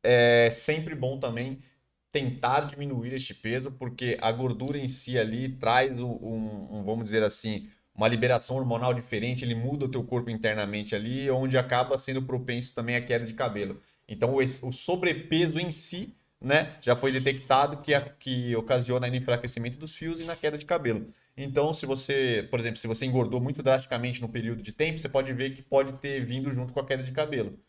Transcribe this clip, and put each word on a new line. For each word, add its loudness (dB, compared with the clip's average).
é 8
sempre -2
bom -4
também -4
tentar 2
diminuir -6
este -6
peso, -4
porque -4
a 4
gordura -2
em -4
si -2
ali 0
traz 2
o, -2
um, -6
um, -6
vamos -2
dizer 2
assim, 0
uma 4
liberação 4
hormonal 0
diferente, -2
ele -2
muda -2
o -2
teu -2
corpo -2
internamente -2
ali, -2
onde 2
acaba 2
sendo -4
propenso -4
também -2
à 0
queda 0
de -10
cabelo. -4
Então, 0
o 4
ex-, 0
o -6
sobrepeso 0
em -2
si, -6
né, 2
já 4
foi 2
detectado 2
que, 0
a, 6
que -4
ocasiona 2
aí -2
no -2
enfraquecimento -2
dos -12
fios -6
e -8
na -6
queda -2
de -10
cabelo. -2
Então, 0
se -4
você, 0
por 0
exemplo, -4
se -6
você -2
engordou 2
muito -4
drasticamente 2
no -6
período -4
de -12
tempo, -2
você -6
pode 0
ver -4
que -18
pode 2
ter -4
vindo -4
junto -4
com 0
a -6
queda -2
de -8
cabelo. -2